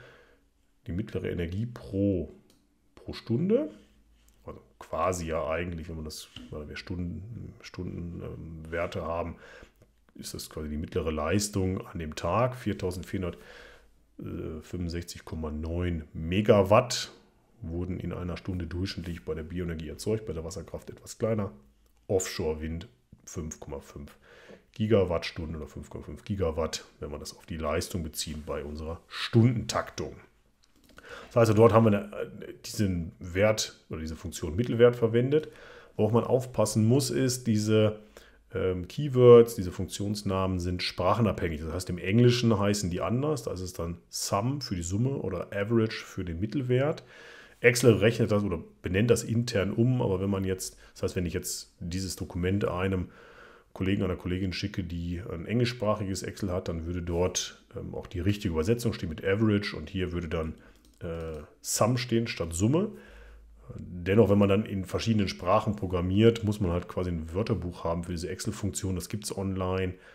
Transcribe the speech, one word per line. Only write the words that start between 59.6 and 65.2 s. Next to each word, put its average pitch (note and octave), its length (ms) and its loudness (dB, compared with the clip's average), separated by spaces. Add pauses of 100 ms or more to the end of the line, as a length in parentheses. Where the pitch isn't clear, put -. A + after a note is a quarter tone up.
und D#2 140 -10
hier F2+ 240 -4
würde E2+ 160 -4
dann, D#2+ 240 -2 (460)
äh, E2 420 -8 (180)
Sum A#2+ 380 2
stehen A#2 300 0
statt E2 260 -6
Summe. C#3 400 2 (800)
Dennoch, F#2 540 4
wenn G2+ 80 6
man G2+ 100 6
dann G2 160 4
in F#2+ 220 -6
verschiedenen G#2 420 0